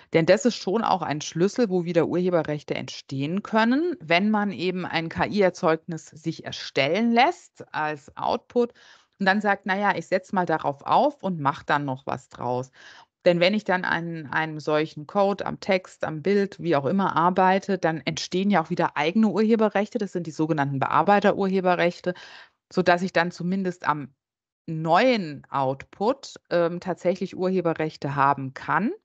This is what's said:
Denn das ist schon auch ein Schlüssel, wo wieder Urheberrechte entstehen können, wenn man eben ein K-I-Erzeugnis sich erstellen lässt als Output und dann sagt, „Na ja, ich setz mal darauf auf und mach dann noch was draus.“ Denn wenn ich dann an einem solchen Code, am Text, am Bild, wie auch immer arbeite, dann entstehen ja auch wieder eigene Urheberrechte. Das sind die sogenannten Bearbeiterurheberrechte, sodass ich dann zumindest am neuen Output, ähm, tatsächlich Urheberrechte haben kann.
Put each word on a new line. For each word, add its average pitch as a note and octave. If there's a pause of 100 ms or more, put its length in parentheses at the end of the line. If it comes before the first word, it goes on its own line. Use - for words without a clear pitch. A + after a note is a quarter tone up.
(140)
Denn E3
das F3+
ist A#3
schon G#3
auch F3+
ein D3
Schlüssel, G3+
wo F3+
wieder E3
Urheberrechte D#3
entstehen C#3+
können, B3+
wenn E3+
man G#3
eben F3
ein E3
K-I-Erzeugnis E3+
sich -
erstellen D#3+
lässt C4
als D3+
Output A#3+ (460)
und G3+
dann G3
sagt, G3
„Na F#3+
ja, G3+
ich E3
setz -
mal F3+
darauf D#3
auf A#3
und F#3
mach C#3+
dann D3
noch C3
was C3
draus.“ B2 (540)
Denn F3
wenn F#3
ich G#3+
dann F3+
an E3
einem D#3+
solchen D3+
Code, G3
am -
Text, -
am D#3
Bild, G3
wie E3
auch C#3
immer F#3+
arbeite, F#3
dann D#3+
entstehen F3+
ja F3
auch D#3
wieder F3
eigene F3+
Urheberrechte. G#3+
Das G#3
sind F3
die D#3+
sogenannten C#3+
Bearbeiterurheberrechte, F3+ (600)
sodass F3
ich F#3+
dann F3
zumindest F3+
am D3 (540)
neuen E3
Output, C#3 (160)
ähm, F3
tatsächlich F3+
Urheberrechte E3
haben C#3
kann. F3 (140)